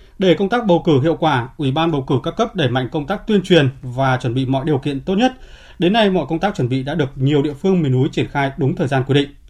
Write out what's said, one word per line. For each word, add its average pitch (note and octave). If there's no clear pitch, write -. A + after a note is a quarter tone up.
Để G3
công G3
tác A#3
bầu F3
cử C#3+
hiệu D#3+
quả, C3+
Ủy C3+
ban D#3+
bầu C3+
cử D3
các E3
cấp A3+
đẩy D3
mạnh E3
công D3
tác G#3
tuyên G#3
truyền D#3
và C3
chuẩn A#2
bị C3
mọi C3
điều D3+
kiện C#3
tốt F#3+
nhất. B3+
Đến F3+
nay, A3
mọi F3
công E3
tác G3
chuẩn B2+
bị C3
đã C#3+
được C#3+
nhiều C#3
địa D3
phương F#3
miền C#3
núi B2+
triển C3+
khai C#3
đúng D3
thời D#3
gian C3
quy C3+
định. C#3+